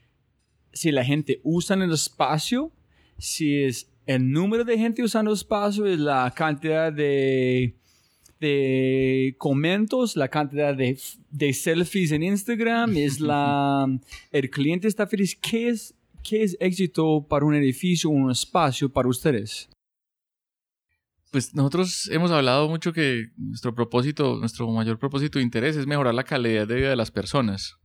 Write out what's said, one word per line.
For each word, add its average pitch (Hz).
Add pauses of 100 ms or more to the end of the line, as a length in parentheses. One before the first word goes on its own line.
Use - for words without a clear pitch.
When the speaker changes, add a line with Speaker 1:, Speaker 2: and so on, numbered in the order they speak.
(720)
Speaker 1:
si 165
la 131
gente 143
usa 170
en 190
el 170
espacio? 156 (460)
¿Si 143
es 131 (160)
el 131
número 202
de 233
gente 226
usando 214
el 208
espacio? 208
¿Es 185
la 135
cantidad 160
de, 131 (640)
de 131
comentos? 196
¿La 139
cantidad 143
de, 131 (320)
de 139
selfies 170
en 151
Instagram? 226
¿Es 143
la, 143 (240)
Speaker 2:
<laughs> -
Speaker 1:
el 135
cliente 170
está 208
feliz? 196
¿Qué 233
es, - (280)
qué 214
es 180
éxito 165
para 143
un 151
edificio, 156
un 135
espacio 139
para 127
ustedes? 120 (1600)
Speaker 3:
Pues 131
nosotros 156
hemos 175
hablado 143
mucho 160
que 135 (100)
nuestro 113
propósito, 123
nuestro 117
mayor 113
propósito 139
de 131
interés 123
es 139
mejorar 139
la 127
calidad 113
de 117
vida 135
de 131
las 113
personas, 104